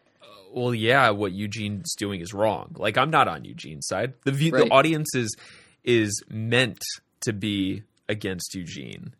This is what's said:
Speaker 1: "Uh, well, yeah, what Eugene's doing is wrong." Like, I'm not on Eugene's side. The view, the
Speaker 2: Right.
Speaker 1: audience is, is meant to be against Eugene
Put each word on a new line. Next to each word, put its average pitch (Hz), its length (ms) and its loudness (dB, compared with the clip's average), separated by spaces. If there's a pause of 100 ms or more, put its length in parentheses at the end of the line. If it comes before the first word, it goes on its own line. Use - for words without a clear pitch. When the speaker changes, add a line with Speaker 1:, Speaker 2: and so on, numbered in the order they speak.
(220)
Speaker 1:
"Uh, - 40 -20 (280)
well, 123 220 0
yeah, 120 360 6
what 101 200 0
Eugene's 104 640 -6
doing 101 260 -4
is 92 120 -10
wrong." 98 440 0
Like, 104 200 0
I'm 139 120 4
not 143 180 6
on 76 180 -4
Eugene's - 420 -12
side. 113 260 -2 (120)
The 139 60 4
view, 151 200 2
the 131 120 2
Speaker 2:
Right. 113 80 0
Speaker 1:
audience 151 440 4
is, 113 200 -2 (480)
is 110 460 2
meant 117 500 0 (420)
to 113 120 -2
be 98 500 -2 (260)
against 98 440 -6
Eugene 69 680 -12